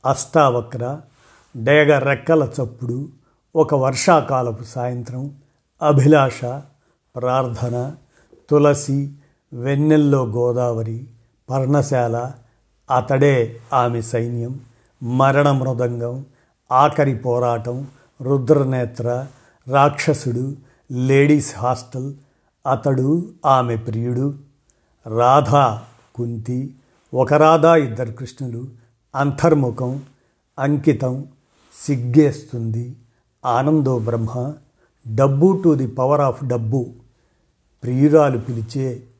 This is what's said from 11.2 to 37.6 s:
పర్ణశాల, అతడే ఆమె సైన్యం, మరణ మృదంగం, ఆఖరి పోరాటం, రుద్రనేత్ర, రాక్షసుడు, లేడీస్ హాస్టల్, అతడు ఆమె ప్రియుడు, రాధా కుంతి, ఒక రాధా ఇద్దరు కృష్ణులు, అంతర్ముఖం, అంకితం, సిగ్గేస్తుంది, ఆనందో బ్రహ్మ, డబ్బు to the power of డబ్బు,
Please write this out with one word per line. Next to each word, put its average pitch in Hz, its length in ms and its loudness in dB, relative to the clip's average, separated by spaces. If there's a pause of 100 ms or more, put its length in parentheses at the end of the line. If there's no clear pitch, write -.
పర్ణశాల, 131 840 -2 (640)
అతడే 127 640 0 (120)
ఆమె 120 300 0
సైన్యం, 120 580 -6 (420)
మరణ 135 480 2
మృదంగం, 123 760 -4 (460)
ఆఖరి 139 420 2
పోరాటం, 120 720 -4 (360)
రుద్రనేత్ర, 131 1040 0 (420)
రాక్షసుడు, 139 880 0 (360)
లేడీస్ 139 640 2
హాస్టల్, 127 580 -6 (560)
అతడు 135 600 0 (160)
ఆమె 123 300 2
ప్రియుడు, 120 580 -4 (840)
రాధా 127 640 2 (320)
కుంతి, 120 600 -8 (400)
ఒక 127 200 2
రాధా 160 420 6
ఇద్దరు 117 360 -2
కృష్ణులు, 127 720 -12 (320)
అంతర్ముఖం, 139 880 0 (560)
అంకితం, 139 680 0 (640)
సిగ్గేస్తుంది, 120 1080 0 (500)
ఆనందో 131 520 0
బ్రహ్మ, 117 560 -4 (600)
డబ్బు 143 520 2
to 160 60 6
the 135 140 0
power 135 420 0
of 127 200 -6
డబ్బు, 120 380 -2 (960)